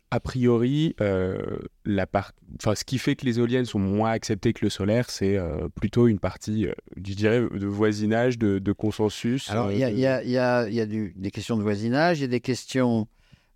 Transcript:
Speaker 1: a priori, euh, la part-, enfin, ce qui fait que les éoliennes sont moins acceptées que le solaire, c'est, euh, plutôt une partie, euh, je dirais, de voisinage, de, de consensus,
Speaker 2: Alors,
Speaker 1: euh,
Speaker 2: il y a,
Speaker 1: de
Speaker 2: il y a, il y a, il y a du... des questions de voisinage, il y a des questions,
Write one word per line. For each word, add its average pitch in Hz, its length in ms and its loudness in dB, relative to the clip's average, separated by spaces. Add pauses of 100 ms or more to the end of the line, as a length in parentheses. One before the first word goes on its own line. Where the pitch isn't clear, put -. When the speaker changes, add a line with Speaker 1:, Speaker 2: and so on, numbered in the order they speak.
Speaker 1:
a 120 80 0
priori, 123 840 2
euh, 92 580 0 (260)
la 98 240 0
part-, - 240 -2 (280)
enfin, 107 140 2
ce - 100 -4
qui 127 140 -2
fait 143 160 0
que 139 100 -6
les 120 140 2
éoliennes 120 280 2
sont 110 120 -2
moins 101 320 2
acceptées 113 420 0
que - 120 -2
le 101 60 2
solaire, 107 400 0
c'est, 98 260 0
euh, 80 320 -4
plutôt 120 400 2
une 104 100 4
partie, 107 480 -4
euh, - 60 -2 (240)
je 98 180 -10
dirais, 107 260 4
de 101 260 -2
voisinage, 107 720 2
de, 104 220 2
de 98 140 0
consensus, 110 800 -2
Speaker 2:
Alors, 107 160 -2
Speaker 1:
euh, 98 80 -2
Speaker 2:
il 107 40 -2
y 131 60 0
a, 123 60 0
Speaker 1:
de 104 40 -2
Speaker 2:
il 123 60 0
y 131 60 2
a, 131 180 0
il 120 60 -4
y 127 80 0
a, 123 300 2
il 104 60 -4
y 117 60 0
a 110 60 0
du... 107 300 -6
des 98 140 -6
questions 113 260 -4
de 107 60 0
voisinage, 120 560 0
il 139 40 -4
y - 20 0
a 127 40 -2
des 120 120 -2
questions, 120 680 0 (480)